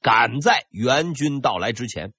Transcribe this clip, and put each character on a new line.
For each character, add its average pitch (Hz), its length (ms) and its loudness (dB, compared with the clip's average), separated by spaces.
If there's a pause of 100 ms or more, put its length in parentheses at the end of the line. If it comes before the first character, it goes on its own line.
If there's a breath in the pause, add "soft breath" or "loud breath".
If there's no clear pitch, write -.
赶 117 400 2
在 214 260 2
援 139 460 0
军 139 260 -2
到 123 160 0
来 101 160 -2
之 117 160 -6
前。 90 300 -8